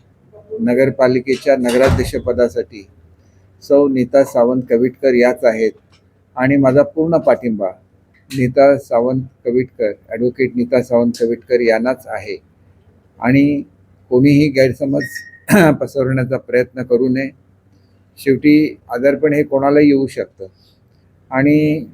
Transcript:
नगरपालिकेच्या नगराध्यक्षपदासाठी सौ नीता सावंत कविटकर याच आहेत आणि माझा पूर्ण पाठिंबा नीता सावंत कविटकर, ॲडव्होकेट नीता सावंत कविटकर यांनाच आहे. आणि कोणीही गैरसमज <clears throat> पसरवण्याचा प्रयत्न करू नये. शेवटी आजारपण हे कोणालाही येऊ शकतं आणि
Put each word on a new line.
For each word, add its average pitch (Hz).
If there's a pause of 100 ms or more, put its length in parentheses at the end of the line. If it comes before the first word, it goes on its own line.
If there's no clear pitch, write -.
(600)
नगरपालिकेच्या 127
नगराध्यक्षपदासाठी 120 (720)
सौ 143
नीता 135
सावंत 127
कविटकर 127
याच 123
आहेत 110 (640)
आणि 131
माझा 139
पूर्ण 160
पाठिंबा 117 (720)
नीता 135
सावंत 127 (240)
कविटकर, 123 (180)
ॲडव्होकेट 123
नीता 120
सावंत 120
कविटकर 117
यांनाच 120
आहे. 104 (840)
आणि 139 (480)
कोणीही 143
गैरसमज 135 (460)
<clears throat> 165
पसरवण्याचा 131
प्रयत्न 123
करू 123
नये. 131 (880)
शेवटी 147 (120)
आजारपण 139
हे 147
कोणालाही 143
येऊ 135
शकतं 98 (840)
आणि 151